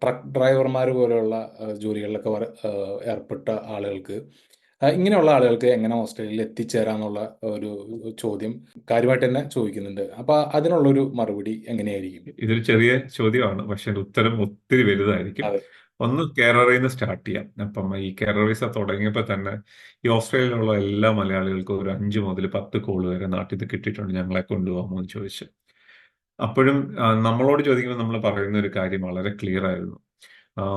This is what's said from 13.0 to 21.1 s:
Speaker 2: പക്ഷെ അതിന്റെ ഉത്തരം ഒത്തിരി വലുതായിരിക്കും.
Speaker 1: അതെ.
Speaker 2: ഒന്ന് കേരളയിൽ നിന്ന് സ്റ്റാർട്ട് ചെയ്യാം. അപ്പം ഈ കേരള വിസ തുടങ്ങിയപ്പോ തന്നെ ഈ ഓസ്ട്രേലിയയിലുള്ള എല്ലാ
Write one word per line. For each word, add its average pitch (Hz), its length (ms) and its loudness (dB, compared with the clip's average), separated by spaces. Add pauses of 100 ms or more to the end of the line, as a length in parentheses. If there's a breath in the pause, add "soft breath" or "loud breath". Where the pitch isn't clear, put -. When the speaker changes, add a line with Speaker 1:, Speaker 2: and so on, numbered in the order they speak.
Speaker 2:
പക്ഷെ 104 240 -6
അതിന്റെ 101 180 -4
ഉത്തരം 113 340 2
ഒത്തിരി 127 400 2
വലുതായിരിക്കും. 98 600 0
Speaker 1:
അതെ. 101 160 -2 (400 loud breath)
Speaker 2:
ഒന്ന് 131 400 0
കേരളയിൽ 123 340 6
നിന്ന് 127 140 2
സ്റ്റാർട്ട് 104 420 -6
ചെയ്യാം. 101 320 -8
അപ്പം 98 360 -6
ഈ 98 240 -8
കേരള 104 220 2
വിസ 110 200 0
തുടങ്ങിയപ്പോ 104 720 -2
തന്നെ 98 220 -6 (480 loud breath)
ഈ 123 40 2
ഓസ്ട്രേലിയയിലുള്ള 113 680 2
എല്ലാ 101 340 2